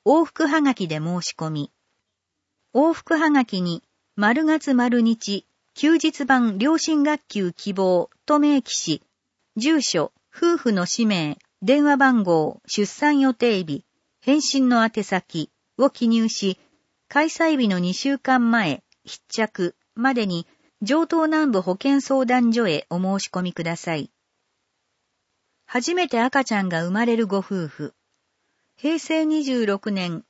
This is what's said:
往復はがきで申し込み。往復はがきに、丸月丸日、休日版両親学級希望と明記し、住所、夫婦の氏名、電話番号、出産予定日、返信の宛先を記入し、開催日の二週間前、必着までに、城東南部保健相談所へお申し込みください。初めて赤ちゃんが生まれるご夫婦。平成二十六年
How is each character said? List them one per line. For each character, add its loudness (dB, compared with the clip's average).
往 4
復 -2
は 2
が 2
き -6
で -4
申 -4
し -8
込 -6
み。 -6
往 4
復 -2
は 2
が 4
き -4
に、 -4
丸 2
月 2
丸 2
日、 -2
休 2
日 0
版 2
両 2
親 0
学 -2
級 -4
希 -8
望 0
と 2
明 4
記 -10
し、 -4
住 0
所、 -2
夫 2
婦 0
の 0
氏 -2
名、 0
電 4
話 4
番 4
号、 0
出 -2
産 0
予 2
定 0
日、 -8
返 2
信 0
の 4
宛 -2
先 -4
を 4
記 -2
入 2
し、 -4
開 2
催 0
日 2
の 0
二 -2
週 -2
間 0
前、 0
必 -20
着 -4
ま -2
で -2
に、 -6
城 2
東 0
南 0
部 0
保 -2
健 0
相 0
談 2
所 0
へ -2
お -6
申 -2
し -12
込 -4
み -6
く -8
だ -4
さ -6
い。 -8
初 -2
め 0
て -2
赤 0
ち -4
ゃ 0
ん -2
が -2
生 -4
ま 0
れ 2
る -2
ご -2
夫 -6
婦。 -10
平 -4
成 -2
二 0
十 -2
六 -4
年 -6